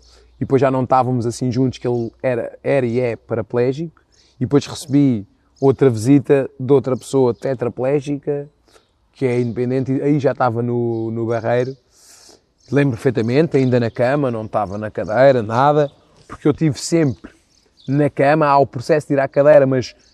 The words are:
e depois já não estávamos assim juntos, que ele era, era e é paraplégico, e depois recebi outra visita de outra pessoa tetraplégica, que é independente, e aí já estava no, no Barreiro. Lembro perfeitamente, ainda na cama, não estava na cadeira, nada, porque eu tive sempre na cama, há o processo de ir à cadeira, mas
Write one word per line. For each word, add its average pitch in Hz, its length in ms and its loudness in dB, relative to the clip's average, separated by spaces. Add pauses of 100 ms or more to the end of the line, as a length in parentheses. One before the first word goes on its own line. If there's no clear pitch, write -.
(360)
e - 40 -14
depois 135 200 0
já 131 100 2
não 131 120 -2
estávamos 123 420 0
assim 120 260 -4
juntos, 127 280 -2
que 127 100 -6
ele 120 240 -4 (100)
era, 123 400 -4
era 131 220 0
e 120 160 -2
é 117 160 -2
paraplégico, 123 840 -4 (380)
e - 40 -12
depois 131 260 0
recebi 127 600 0 (320)
outra 139 300 4
visita 131 600 2 (100)
de 131 100 -2
outra 131 280 2
pessoa 127 340 0
tetraplégica, 139 1120 -4 (680)
que 135 100 -6
é 123 160 0
independente, 123 520 -2
e 139 100 -2
aí 147 160 2
já 131 140 0
estava 120 300 -2
no, 117 480 -4
no 113 160 -6
Barreiro. 117 480 -2 (960)
Lembro 139 260 2
perfeitamente, 127 600 0
ainda 127 220 2
na 113 120 -2
cama, 131 400 -2
não 110 160 -6
estava 104 320 -4
na 107 120 -8
cadeira, 117 520 2
nada, 139 480 0 (360)
porque - 220 -4
eu 143 60 2
tive 151 240 -2
sempre 160 520 -2 (560)
na 143 220 0
cama, 147 380 0
há 143 120 4
o 139 80 2
processo 147 420 -2
de 147 60 -2
ir 135 60 2
à 135 80 -2
cadeira, 143 380 6
mas 131 280 -2 (200)